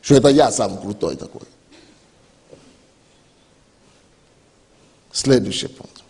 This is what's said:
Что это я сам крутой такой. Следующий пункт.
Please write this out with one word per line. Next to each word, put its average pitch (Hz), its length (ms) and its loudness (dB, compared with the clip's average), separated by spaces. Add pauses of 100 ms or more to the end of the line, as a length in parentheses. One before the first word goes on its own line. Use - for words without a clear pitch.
Что - 140 2
это 135 140 6
я 139 220 4
сам 95 280 -6
крутой 92 380 -8
такой. - 260 -18 (3750)
Следующий 123 560 -2
пункт. - 420 -20